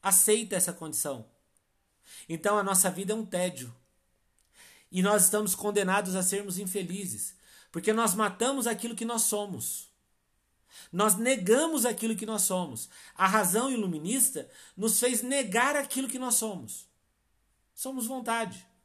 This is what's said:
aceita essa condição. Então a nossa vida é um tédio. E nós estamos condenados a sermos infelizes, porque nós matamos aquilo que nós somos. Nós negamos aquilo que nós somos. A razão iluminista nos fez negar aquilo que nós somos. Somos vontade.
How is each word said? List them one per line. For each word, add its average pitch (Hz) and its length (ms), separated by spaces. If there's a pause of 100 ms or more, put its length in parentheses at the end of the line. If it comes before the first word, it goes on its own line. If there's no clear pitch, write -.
aceita 208 540
essa 175 160
condição. 147 540 (1000)
Então 202 300
a 202 40
nossa 196 280
vida 190 220
é 220 40
um 226 80
tédio. 135 500 (1160)
E 185 120
nós 202 220
estamos 208 300
condenados 196 600
a 190 80
sermos 196 360
infelizes, 190 760 (360)
porque 180 220
nós 220 220
matamos 226 520
aquilo 233 280
que 226 100
nós 226 180
somos. 202 680 (1040)
Nós 196 240
negamos 247 720
aquilo 226 300
que 220 100
nós 214 160
somos. 170 480 (240)
A 190 120
razão 208 440
iluminista 185 800 (260)
nos 214 220
fez 240 240
negar 254 540
aquilo 269 320
que 254 100
nós 247 160
somos. 185 520 (880)
Somos 262 320
vontade. 226 600 (180)